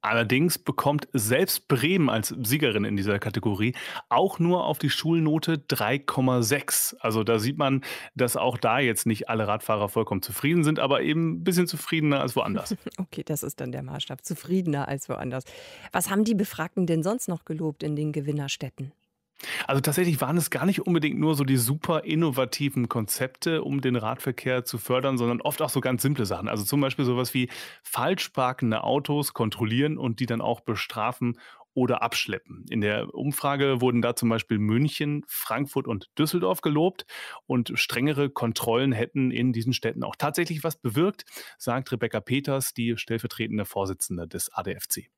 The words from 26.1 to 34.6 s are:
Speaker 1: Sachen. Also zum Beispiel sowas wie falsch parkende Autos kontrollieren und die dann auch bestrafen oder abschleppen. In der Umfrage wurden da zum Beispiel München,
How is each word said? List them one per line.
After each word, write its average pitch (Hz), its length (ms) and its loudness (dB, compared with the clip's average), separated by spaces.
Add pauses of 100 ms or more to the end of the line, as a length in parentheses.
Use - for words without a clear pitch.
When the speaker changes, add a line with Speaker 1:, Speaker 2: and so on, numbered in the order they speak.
Speaker 1:
Sachen. 95 220 -4
Also 107 160 -2
zum 143 180 0
Beispiel 135 240 0
sowas 123 300 0
wie 123 120 2 (360)
falsch 160 460 -2
parkende 127 540 0
Autos 143 500 0
kontrollieren 120 680 0
und 123 220 -2
die 127 40 0
dann 117 160 -2
auch 113 200 -2
bestrafen 117 760 -4 (380)
oder 127 260 2
abschleppen. - 720 -4
In 113 100 0
der 104 320 0
Umfrage 139 640 0
wurden 123 220 4
da 117 140 0
zum 117 140 2
Beispiel 113 280 0
München, 143 720 0